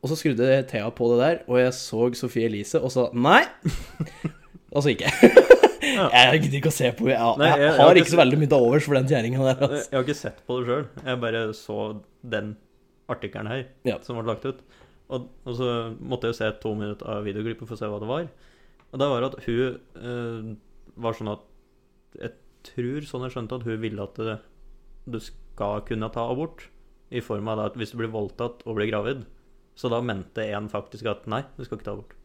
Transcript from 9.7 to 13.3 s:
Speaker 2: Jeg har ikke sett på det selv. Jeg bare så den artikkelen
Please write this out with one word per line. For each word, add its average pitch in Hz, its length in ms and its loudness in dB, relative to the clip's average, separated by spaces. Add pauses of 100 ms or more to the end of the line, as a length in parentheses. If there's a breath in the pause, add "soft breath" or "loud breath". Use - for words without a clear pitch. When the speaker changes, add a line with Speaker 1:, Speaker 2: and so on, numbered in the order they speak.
Speaker 2:
Jeg - 160 -6
har 127 80 0
ikke 143 120 -4
sett - 280 -12
på 123 160 -6
det 120 80 -6
selv. 131 400 -6
Jeg 123 120 -4
bare 113 200 -4 (160)
så - 200 -10 (580)
den 107 160 -6 (580)
artikkelen 107 420 -10